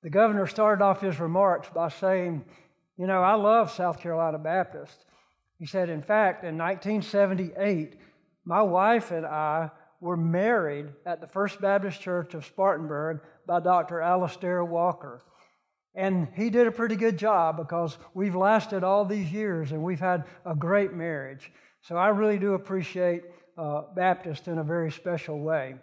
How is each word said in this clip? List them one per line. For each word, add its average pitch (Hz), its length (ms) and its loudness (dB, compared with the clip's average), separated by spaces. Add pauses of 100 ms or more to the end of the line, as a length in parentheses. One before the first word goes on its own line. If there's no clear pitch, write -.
The 165 80 -12
governor 202 380 4
started 214 340 2
off 196 200 4
his 185 180 -2
remarks 175 480 2
by 165 220 -2
saying, 180 560 -2 (500)
"You 185 120 -6
know, 190 140 2
I 185 120 6
love 214 380 4
South 175 280 -2
Carolina 165 380 -2
Baptist." 156 680 -4 (560)
He 165 60 -12
said, 180 240 -2
"In 156 120 -6
fact, 202 440 2
in 160 100 -6
nineteen 190 460 -2
seventy-eight, 190 1000 0 (460)
my 170 160 2
wife 202 500 4
and 165 140 -4
I 156 440 -2 (300)
were 175 160 -4
married 165 800 0 (120)
at 175 140 -6
the 165 80 -18
First 196 320 -4
Baptist 196 400 0
Church 180 360 -6
of 151 100 -10
Spartanburg 156 760 -2 (260)
by 175 140 0
Doctor 170 400 2
Alistair 180 640 0
Walker. 170 600 -2 (680)
And 185 420 0
he 220 140 -2
did 233 180 4
a 220 40 0
pretty 226 240 -2
good 202 220 0
job 170 400 2
because 170 400 -4 (160)
we've 190 220 -2
lasted 196 500 2
all 202 180 4
these 196 260 -2
years 170 440 -4
and 156 100 -4
we've 175 160 -4
had 180 240 0 (220)
a 165 100 -6
great 185 380 0
marriage." 147 580 -8 (300)
So 170 160 -6
I 180 100 4
really 208 320 2
do 196 160 0
appreciate, 180 680 -2 (340)
uh, 151 240 -4 (120)
Baptist 180 520 -2
in 170 100 -4
a 160 60 -4
very 165 280 -2
special 156 480 -6
way. 147 440 -4